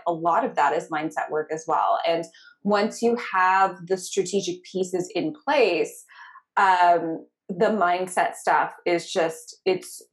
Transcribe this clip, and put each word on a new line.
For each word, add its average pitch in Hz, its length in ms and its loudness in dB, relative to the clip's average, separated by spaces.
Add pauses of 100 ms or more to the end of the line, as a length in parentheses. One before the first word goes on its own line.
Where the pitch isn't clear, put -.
a 175 60 0
lot 175 320 0
of 214 100 -8
that 143 180 2
is 160 160 -4
mindset 156 400 -6
work 151 220 -4
as 160 160 -8
well. 104 400 0
And 170 160 0 (400)
once 202 380 0
you 233 160 2 (160)
have 185 420 4 (120)
the 185 100 0
strategic 185 640 -4
pieces 185 500 -4
in 160 200 -4 (120)
place, 185 600 0 (520)
um, 175 680 4 (260)
the 202 180 0
mindset 185 680 0
stuff 156 400 0 (120)
is 170 280 0
just, - 520 -4
it's - 360 -2 (120)